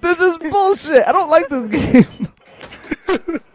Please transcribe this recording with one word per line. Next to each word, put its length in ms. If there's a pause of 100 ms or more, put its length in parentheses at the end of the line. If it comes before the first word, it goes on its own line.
This 180
is 180
bullshit. 680
I 40
don't 180
like 200
this 180
game. 600 (800)
<laughs> 480